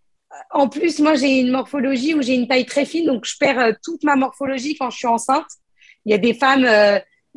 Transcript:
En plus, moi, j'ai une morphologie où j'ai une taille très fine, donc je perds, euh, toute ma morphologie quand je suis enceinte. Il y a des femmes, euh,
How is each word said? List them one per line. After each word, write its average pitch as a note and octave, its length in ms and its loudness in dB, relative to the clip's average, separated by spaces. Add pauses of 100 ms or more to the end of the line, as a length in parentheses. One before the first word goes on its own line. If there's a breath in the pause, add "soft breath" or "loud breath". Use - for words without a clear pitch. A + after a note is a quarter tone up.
(520)
En C#4 160 2
plus, D4+ 320 -2
moi, D4+ 160 4
j'ai C4+ 240 2
une B3+ 120 2
morphologie C4+ 640 -2
où D4+ 80 0
j'ai B3+ 140 0
une B3 100 0
taille B3+ 200 0
très - 180 -2
fine, E4 220 -4
donc C4 200 -2
je - 140 -10
perds, C#4 200 2
euh, A#3 120 2 (100)
toute E4+ 220 -12
ma D4 140 2
morphologie C4 580 -4
quand B3+ 140 -6
je A3 80 -12
suis B3+ 100 -6
enceinte. C4 380 -2 (580 soft breath)
Il G#3+ 80 0
y - 20 4
a G#3 40 4
des A3+ 160 2
femmes, C4 320 2
euh, G#3 340 4 (380)